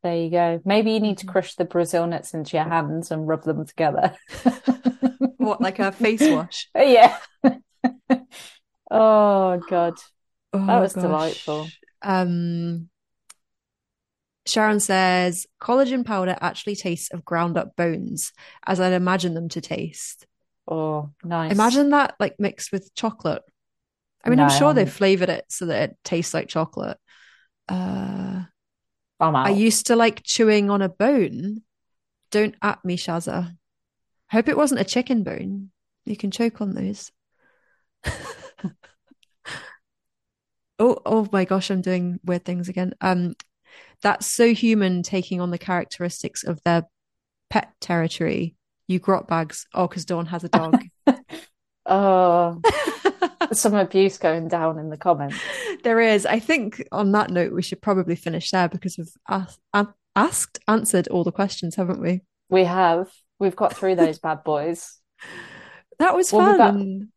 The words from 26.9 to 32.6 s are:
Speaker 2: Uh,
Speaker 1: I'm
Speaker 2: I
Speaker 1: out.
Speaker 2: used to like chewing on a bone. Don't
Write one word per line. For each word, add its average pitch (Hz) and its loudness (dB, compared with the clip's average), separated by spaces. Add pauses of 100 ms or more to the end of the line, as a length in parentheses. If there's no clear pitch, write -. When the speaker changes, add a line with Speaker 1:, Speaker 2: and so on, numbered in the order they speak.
Speaker 2:
Uh, 190 -6 (760)
Speaker 1:
I'm 160 2
Speaker 2:
I 202 2
Speaker 1:
out. 202 2
Speaker 2:
used 220 2
to 233 4
like 226 2
chewing 214 4
on 202 2
a 190 0
bone. 208 0 (680)
Don't 214 0